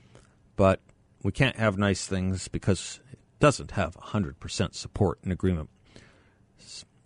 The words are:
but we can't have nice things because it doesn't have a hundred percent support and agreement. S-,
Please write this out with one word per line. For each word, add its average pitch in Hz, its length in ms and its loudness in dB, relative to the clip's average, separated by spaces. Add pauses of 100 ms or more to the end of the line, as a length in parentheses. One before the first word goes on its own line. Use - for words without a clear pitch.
(560)
but 95 240 6 (420)
we 101 80 -2
can't 131 260 0
have 107 200 2
nice 101 300 0
things 92 420 -2
because - 520 -2 (120)
it - 60 -20 (200)
doesn't 135 340 2
have 85 240 -2
a - 100 -18
hundred 82 340 -2
percent - 340 -4
support - 480 -2
and 95 100 -4
agreement. 87 360 0 (920)
S-, - 260 -20 (220)